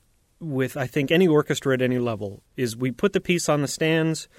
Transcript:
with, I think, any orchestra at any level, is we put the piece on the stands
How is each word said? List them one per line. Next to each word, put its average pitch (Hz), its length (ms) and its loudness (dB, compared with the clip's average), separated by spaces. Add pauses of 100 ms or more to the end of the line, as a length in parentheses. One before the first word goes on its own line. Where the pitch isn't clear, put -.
(400)
with, 131 360 -4
I 131 100 -4
think, 139 240 0
any 175 180 4
orchestra 147 460 2
at 127 80 0
any 127 160 0
level, 107 440 -6 (140)
is 117 200 -4
we 127 140 -2
put 196 220 -2
the 185 80 0
piece 175 280 0
on 147 140 2
the 135 60 -2
stands 160 600 0 (100)